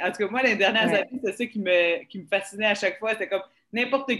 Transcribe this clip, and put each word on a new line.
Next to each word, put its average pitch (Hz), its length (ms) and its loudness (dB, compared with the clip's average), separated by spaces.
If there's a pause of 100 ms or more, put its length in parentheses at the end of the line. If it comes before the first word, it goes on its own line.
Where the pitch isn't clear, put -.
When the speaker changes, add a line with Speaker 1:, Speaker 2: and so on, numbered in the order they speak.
Speaker 1:
En 180 80 0
tout - 60 -10
cas, 208 120 0
moi, 240 120 0
les 240 140 4
dernières 202 320 4
Speaker 2:
Ouais. 214 140 2
Speaker 1:
années, 254 220 -8
c'est 196 140 -2
ça 240 80 -2
qui 220 140 -8
me, 175 480 2
qui 196 120 -14
me 170 60 -12
fascinait 202 400 -2
à 208 80 4
chaque 196 240 -2
fois. 220 140 -2
C'était 208 160 -4
comme 190 160 -2 (280)
n'importe 254 480 0